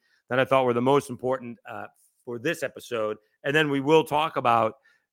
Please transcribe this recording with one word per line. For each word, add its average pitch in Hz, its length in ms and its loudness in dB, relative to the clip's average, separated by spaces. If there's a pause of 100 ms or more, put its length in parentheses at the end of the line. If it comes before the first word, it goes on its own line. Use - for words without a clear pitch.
(300)
that 123 80 0
I 131 80 2
thought 135 180 2
were 123 80 2
the 120 80 0
most 131 300 2
important, 123 480 -6 (100)
uh, 107 200 -14 (360)
for 120 140 -10
this 156 240 -4
episode. 107 540 -6 (260)
And 143 120 -4
then 156 140 2
we 139 120 0
will 151 240 4
talk 151 320 -4
about, 117 380 2 (380)